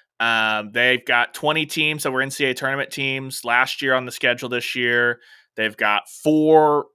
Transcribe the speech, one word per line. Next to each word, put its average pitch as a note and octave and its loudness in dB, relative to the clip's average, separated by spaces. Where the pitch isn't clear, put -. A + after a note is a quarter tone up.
Um, A2 0
they've B2 2
got A#2+ 0
twenty D3+ -2
teams D3+ -4
that D3 -2
were C3 -2
N C3+ -4
C C#3+ -2
A C3 0
A - -2
tournament C3+ -6
teams C3+ -6
last B2 0
year C3+ 0
on C3 0
the B2 -12
schedule B2 -2
this A#2+ -4
year. A#2+ 0
They've A2 -2
got G#2 0
four D3+ 4